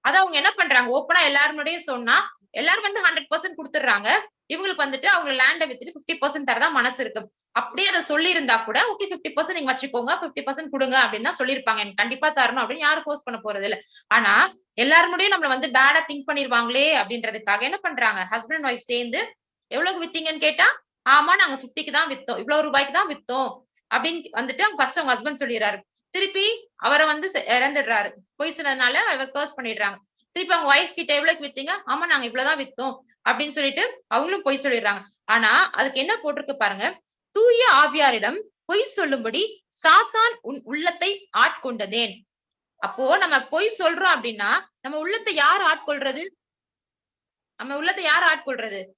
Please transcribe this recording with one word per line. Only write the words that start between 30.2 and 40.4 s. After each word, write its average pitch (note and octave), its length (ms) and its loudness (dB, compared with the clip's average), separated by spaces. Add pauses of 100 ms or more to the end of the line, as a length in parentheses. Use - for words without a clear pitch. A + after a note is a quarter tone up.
திருப்பி F4+ 220 0
அவங்க D4 260 4
ஒய்ஃப் F4+ 140 -6
கிட்ட, D4 200 -2
"எவ்வளவுக்கு D4+ 320 0
வித்தீங்க?" C#4 280 -6 (120)
"ஆமா, D#4 200 -2
நாங்க C#4+ 180 0
இவ்வளவுதான் C4 340 -2
வித்தோம்" C4 560 -8 (140)
அப்படின்னு C4+ 200 0
சொல்லிட்டு D4 580 -2
அவங்களும் D#4+ 360 -2
பொய் C4+ 200 0
சொல்லிடுறாங்க. A3 400 -2 (220)
ஆனா, A#3 460 4
அதுக்கு C4 300 -2
என்ன F#4+ 160 0
போட்டிருக்கு D4 360 -6
பாருங்க, A3 480 -4 (300)
"தூய A#4 420 4
ஆவியாரிடம் C#4+ 680 4 (220)
பொய் G4+ 180 0
சொல்லும்படி D#4+ 840 -4 (180)
சாத்தான் A4+ 580 4